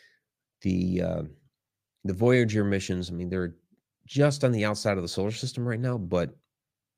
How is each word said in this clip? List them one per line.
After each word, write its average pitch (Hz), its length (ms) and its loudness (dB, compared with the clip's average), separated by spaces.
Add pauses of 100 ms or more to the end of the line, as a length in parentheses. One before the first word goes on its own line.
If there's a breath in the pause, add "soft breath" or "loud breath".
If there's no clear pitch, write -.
(600 loud breath)
the, 90 400 0
uh, 85 220 -2 (840)
the 95 80 -2
Voyager 113 500 4
missions, 95 460 -2
I 87 40 -10
mean, 87 160 -6
they're 90 280 -4 (500)
just 143 360 2
on 127 80 6
the 107 140 2
outside 104 320 0
of 90 60 -2
the 85 40 -4
solar 98 240 -2
system 120 360 -6
right 117 120 -4
now, 123 180 -2
but, 87 380 -2 (640)